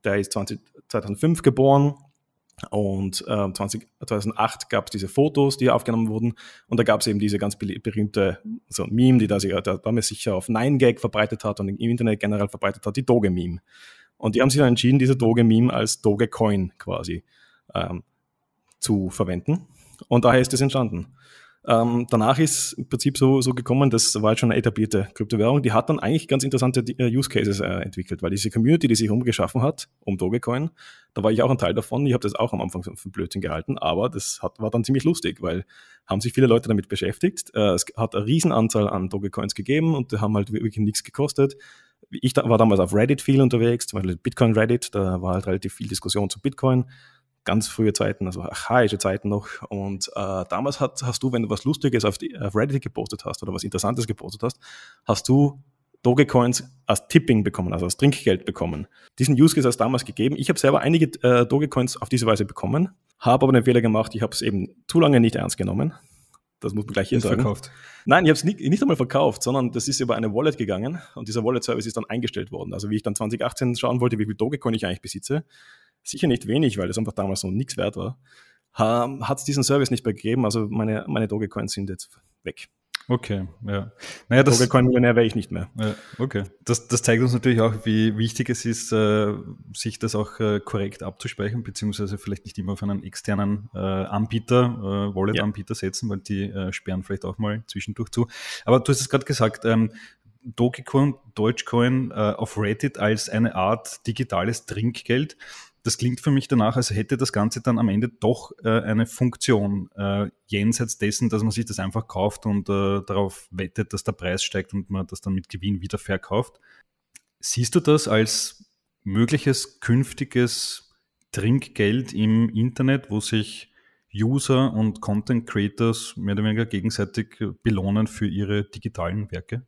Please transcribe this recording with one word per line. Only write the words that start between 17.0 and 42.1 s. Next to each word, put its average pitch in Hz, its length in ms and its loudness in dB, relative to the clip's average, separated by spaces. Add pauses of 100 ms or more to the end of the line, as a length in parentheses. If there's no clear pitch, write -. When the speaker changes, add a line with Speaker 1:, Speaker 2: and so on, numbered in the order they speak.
Speaker 1:
ähm, 87 300 -6 (720)
zu 98 320 0
verwenden. 92 560 -2 (420)
Und 120 160 4
daher 123 160 8
ist 127 140 0
es 120 60 0
entstanden. 123 540 -2 (500)
Ähm, 120 460 2
danach 123 300 4
ist - 320 0
im - 160 -10
Prinzip 135 280 -2
so, 135 240 6
so 123 140 0
gekommen, 131 340 2
das 113 320 2
war 107 120 4
jetzt - 80 0
schon 120 100 4
eine - 80 2
etablierte 107 560 0
Kryptowährung, 117 480 2
die 120 80 2
hat 113 200 2
dann 147 100 2
eigentlich 156 260 0
ganz 135 160 0
interessante, 127 380 0
äh, 117 360 -2
Use 135 120 0
Cases, 101 320 0
äh, - 60 -2
entwickelt, 92 540 -6
weil 87 100 -2
diese 101 200 -2
Community, 139 380 4
die 113 80 6
sich 110 120 2
rumgeschaffen 117 540 0
hat 151 260 -4 (120)
um 95 180 -4
Dogecoin, 117 520 -2 (440)
da 107 80 -4
war 107 80 4
ich 107 100 2
auch 131 120 4
ein 123 60 2
Teil 87 140 0
davon, 120 320 -2
ich 127 100 2
hab 123 60 0
das 101 140 -4
auch 113 180 -2
am 107 80 -4
Anfang 90 220 -6
für, - 140 -12
für - 140 -16
Blödsinn 92 320 -6
gehalten, 80 360 -6
aber 87 300 0
das - 340 -8
hat, - 160 -8
war 107 120 -4
dann 117 120 0
ziemlich 131 220 0
lustig, 160 360 -2
weil 90 240 -4 (400)
haben 101 160 -2
sich 120 120 -4
viele 131 160 4
Leute 117 200 4
damit 101 200 0
beschäftigt, - 680 -4
äh, 104 200 2
es 87 100 0 (120)
hat 113 200 -2
eine 104 100 -2
Riesenanzahl 117 600 2
an 95 200 -4
Dogecoins 104 460 -6
gegeben 156 400 0
und 131 160 -4
die 107 80 -4
haben 107 160 0
halt 104 180 0
wirklich 107 260 -4
nichts 107 260 -2
gekostet. 139 520 0 (540)